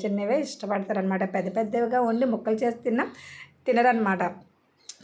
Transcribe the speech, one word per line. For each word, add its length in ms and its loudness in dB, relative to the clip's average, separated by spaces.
చిన్నవే 340 0
ఇష్టపడతారనమాట. 920 -2
పెద్ద 240 -2
పెద్దవిగా 440 0
ఉండి 240 2
ముక్కలు 300 0
చేసి 220 0
తిన్నా 300 0
తినరనమాట. 580 4